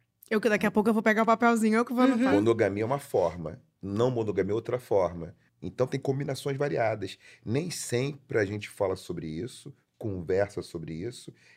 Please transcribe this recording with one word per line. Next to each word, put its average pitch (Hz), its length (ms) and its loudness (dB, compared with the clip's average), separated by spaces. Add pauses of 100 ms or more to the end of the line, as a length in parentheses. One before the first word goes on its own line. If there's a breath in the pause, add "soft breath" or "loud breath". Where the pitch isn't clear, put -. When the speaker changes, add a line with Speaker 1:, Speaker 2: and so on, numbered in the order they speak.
(300)
Speaker 1:
Eu 220 120 0
que 233 80 2
daqui 208 160 2
a 202 60 2
pouco 214 180 2
eu 226 40 2
vou 214 80 2
pegar 220 220 2
o - 20 2
papelzinho, 226 520 4
eu 233 80 2
que - 80 -8
vou 247 120 4
Speaker 2:
Uhum. 269 80 6
Speaker 1:
anotar. 247 200 2
Speaker 3:
Monogamia 107 500 4
é - 20 0
uma 135 140 -2
forma, 85 600 -2 (220)
não 104 300 0
monogamia 101 400 0
é 104 40 0
outra 117 220 -4
forma. 87 580 -2 (260)
Então 95 260 -4
tem 139 120 -4
combinações 139 580 -4
variadas. 113 600 -2 (260 soft breath)
Nem 151 280 -4
sempre 127 640 -4
a 104 80 4
gente 104 240 -8
fala 95 260 -2
sobre 82 320 -10
isso, 87 460 -10 (240)
conversa 95 640 -2
sobre 80 320 -10
isso 113 400 -12 (240 soft breath)